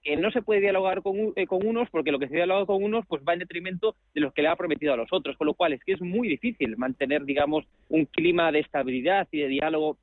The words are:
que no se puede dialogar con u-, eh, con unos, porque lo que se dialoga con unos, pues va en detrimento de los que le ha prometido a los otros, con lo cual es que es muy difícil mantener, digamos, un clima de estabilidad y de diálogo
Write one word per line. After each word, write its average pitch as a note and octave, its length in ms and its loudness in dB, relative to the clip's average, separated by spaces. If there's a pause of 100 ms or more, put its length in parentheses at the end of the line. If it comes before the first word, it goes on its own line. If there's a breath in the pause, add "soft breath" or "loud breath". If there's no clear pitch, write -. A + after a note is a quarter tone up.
que D3 140 0
no F#3 140 2
se A#3+ 100 -2
puede G#3+ 180 2
dialogar F#3+ 420 2
con G3 160 -2
u-, A3 200 -2
eh, G3 100 0
con F#3+ 180 0
unos, A3+ 240 0
porque D3+ 220 0
lo C3+ 80 0
que C3+ 80 -2
se C#3+ 80 -6
dialoga F#3 300 2
con G3 180 0
unos, G#3+ 240 -2
pues D3 180 -6
va E3+ 80 2
en F3 60 0
detrimento F3+ 560 -4 (180)
de D3+ 80 0
los C3+ 120 0
que D3+ 80 0
le D3+ 80 4
ha E3+ 80 2
prometido D3+ 360 0
a A#2+ 40 2
los A#2 140 -4
otros, D3 260 -4
con D3+ 100 0
lo D3 60 0
cual E3+ 180 2
es C3 140 -6
que F#3+ 80 0
es F3 80 -4
muy G3 260 -2
difícil C#3 480 -2
mantener, C3 480 -2
digamos, C#3+ 420 0 (220)
un D#3+ 180 2
clima E3+ 460 2
de D3+ 80 2
estabilidad C#3+ 720 0
y D#3 80 -4
de C#3+ 80 0
diálogo D3+ 560 0